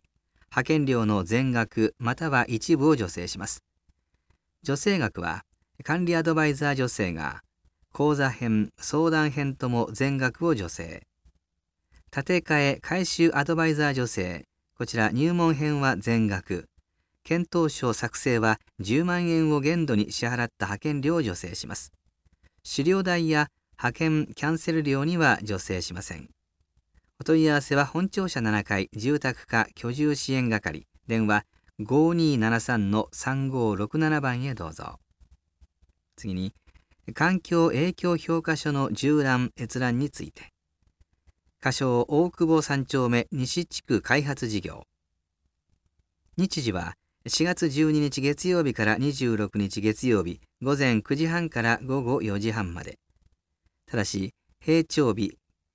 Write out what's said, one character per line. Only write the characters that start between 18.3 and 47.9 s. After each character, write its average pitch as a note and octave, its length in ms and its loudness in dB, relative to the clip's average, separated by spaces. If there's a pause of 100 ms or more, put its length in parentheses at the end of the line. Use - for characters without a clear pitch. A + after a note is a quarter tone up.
は A2 200 4 (220)
十 A#2 240 2
万 F3 240 0
円 D#3+ 240 4
を D3 80 2
限 D#3+ 260 2
度 B2+ 100 0
に G#2 160 0
支 - 140 -4
払 A#2+ 180 -2
っ A#2 40 -4
た - 160 -4
派 G2+ 140 -4
遣 D3 240 -2
料 D#3 140 2
を E3 60 2
助 G#2 120 -2
成 F2 200 -10
し - 120 -10
ま - 80 -10
す。 - 180 -12 (720)
狩 D3 240 -2
猟 F#3+ 140 4
代 F3 260 0
や D3+ 200 2 (280)
派 - 220 -4
遣 D#3 360 2
キ - 120 -4
ャ D#3 60 0
ン E3 60 -2
セ - 140 -4
ル D#3+ 100 0
料 C#3 220 0
に E3+ 140 0
は C#3 220 4
助 G#2 180 -4
成 F2+ 240 -4
し - 100 -8
ま F2+ 80 -10
せ - 140 -10
ん。 C#2+ 160 -16 (880)
お C3 40 -12
問 D#3+ 180 4
い D#3 80 6
合 D3 40 4
わ C#3+ 60 4
せ C#3 160 -2
は、 C#3+ 80 4
本 E3+ 240 -2
庁 F#3+ 200 -4
舎 C#3 120 -4
七 G#2+ 240 2
階、 G2 300 -2
住 B2 240 0
宅 C3 280 -6
課 A2+ 280 0
居 A#2+ 180 -6
住 D3 220 0
支 C3+ 180 -4
援 B2+ 160 0
係、 F2 380 -2 (200)
電 A2+ 200 0
話 G#2 180 2 (360)
五 C#3+ 340 4
二 D#3 240 2
七 A2+ 220 2
三 G#2+ 320 0
の G#2+ 180 0
三 C3+ 380 -4
五 A#2+ 260 0
六 G#2 240 -4
七 D#3 220 2
番 B2+ 240 -2
へ C3+ 100 -6
ど F#2 140 -8
う D#2 40 -12
ぞ。 - 280 -14 (1120)
次 - 180 -8
に、 F#2 220 -4 (600)
環 F3 260 2
境 E3 280 2
影 E3 260 0
響 F3 220 0
評 E3 260 -2
価 D#3+ 120 0
書 D3+ 160 -4
の C#3 200 0
縦 D3 340 2
覧、 B2 260 0 (100)
閲 B2 200 -6
覧 B2 180 0
に C#3+ 100 -2
つ - 140 -12
い D2+ 80 -12
て。 - 220 -20 (1080)
仮 C3 140 0
称 B2 340 2
大 D#3+ 220 2
久 E3+ 160 0
保 D#3+ 160 4
三 C#3 220 -2
丁 B2+ 240 0
目 A#2+ 240 2
西 C#3+ 340 -4
地 - 160 -12
区 G#2+ 200 0
開 C#3 200 2
発 C3+ 260 -4
事 G#2+ 120 -2
業。 - 240 -12 (1500)
日 E3+ 260 -2
時 A#2 100 -2
は E2+ 220 -6 (320)
四 - 180 0
月 F3 260 0
十 D3+ 200 2